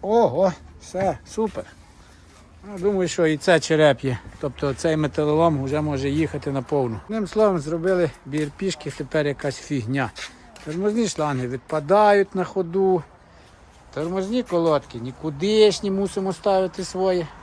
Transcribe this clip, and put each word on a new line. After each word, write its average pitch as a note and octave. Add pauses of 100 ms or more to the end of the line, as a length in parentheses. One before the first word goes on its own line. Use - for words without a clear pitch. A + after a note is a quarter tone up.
ого, F#3+ (280)
все, F3+ (100)
супер. - (960)
Ну, G3
думаю, F#3+
що D#3+
і D#3
це E3
череп D3+
є. B2+ (220)
Тобто C#3
цей D#3+
металолом D3+
вже C#3+
може C#3+
їхати D3
на C#3
повну. B2
Одним G#3+
словом, G#3
зробили E3 (140)
бір D3 (100)
пішки, F#3
тепер D3
якась C#3
фігня. B2+ (540)
Тормозні G#3
шланги C#3+
відпадають F#3+
на F#3
ходу. F#3 (880)
Тормозні F#3+
колодки E3
нікудишні, F#3
мусимо F#3+
ставити F#3+
свої. F3+ (160)